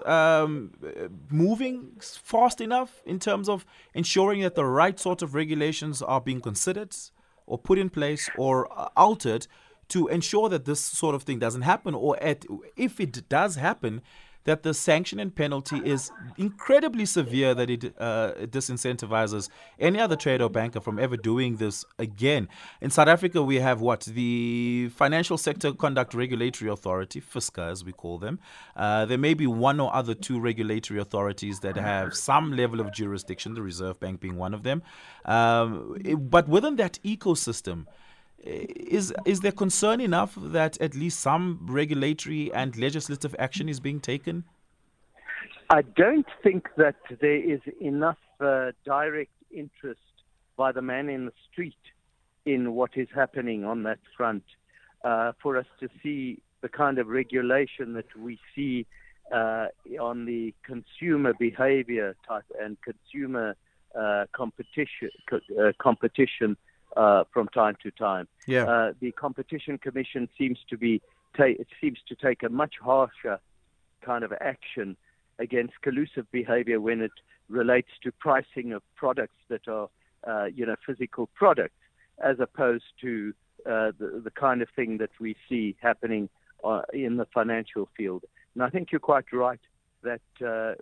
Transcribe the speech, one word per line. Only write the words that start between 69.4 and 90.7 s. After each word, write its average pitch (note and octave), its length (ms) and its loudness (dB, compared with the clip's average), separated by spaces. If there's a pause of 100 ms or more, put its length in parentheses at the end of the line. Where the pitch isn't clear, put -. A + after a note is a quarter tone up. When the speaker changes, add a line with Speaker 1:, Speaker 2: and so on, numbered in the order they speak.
Speaker 2:
Commission B2+ 580 -6
seems B2+ 220 -2 (100)
to B2 80 -8
be A2+ 240 2 (340)
ta-, D3 100 6
it - 240 2 (120)
seems C#3+ 260 -2
to - 80 -12
take B2+ 280 -2
a A#2 80 -2
much C#3+ 320 -2
harsher B2 580 2 (640)
kind A#2+ 220 -4
of G#2 80 -6 (100)
action A#2 540 -8 (420)
against A#2+ 420 -2
collusive C#3 500 -4
behavior A#2 520 0
when A2+ 180 0
it A2 120 -4 (360)
relates B2 400 2 (140)
to B2 100 -6
pricing C3 640 -2
of G2+ 80 -10 (120)
products B2+ 440 -4 (100)
that A2+ 200 -8
are, G#2+ 200 -6 (400)
uh, G#2+ 160 -2
you A2 220 -6
know, A2 100 -4 (100)
physical B2 480 -6
products, D3+ 460 4 (420)
as C3+ 180 0
opposed A#2+ 440 0 (160)
to, A2 320 -6 (320)
uh, A2 340 -2
the, G#2 240 -8
the A2 80 -10
kind B2+ 300 0
of A#2 160 -4
thing A2+ 220 -4
that A2 200 -6
we A2+ 160 -6 (140)
see A2 320 -2
happening, A2 480 -2 (340)
uh, G#2+ 200 -2 (100)
in B2 240 -2
the A#2+ 160 -2
financial A2+ 640 -2
field. F#2 260 -6 (320)
And B2 80 -4
I B2 60 0
think F3+ 240 -6
you're D3+ 80 0
quite C#3 320 2
right B2 280 0 (420)
that, A#2+ 180 -6 (260)
uh, A2+ 360 -4